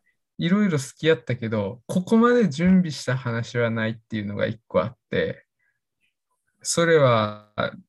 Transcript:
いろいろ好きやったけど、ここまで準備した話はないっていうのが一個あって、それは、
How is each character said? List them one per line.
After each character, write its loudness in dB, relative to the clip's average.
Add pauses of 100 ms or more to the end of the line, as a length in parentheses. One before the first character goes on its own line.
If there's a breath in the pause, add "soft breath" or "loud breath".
(380)
い -2
ろ 2
い 2
ろ 0
好 -6 (120)
き -2
や 4
っ -6
た -6
け -6
ど、 -4
こ -2
こ 0
ま 6
で 2
準 2
備 2
し -10
た -2
話 -6
は 0
な -2
い -2
っ -4
て -12
い -4
う -6
の -8
が -2
一 -6
個 -2
あ 0
っ -10 (120)
て、 -4 (1160)
そ 0
れ 4
は、 2 (380)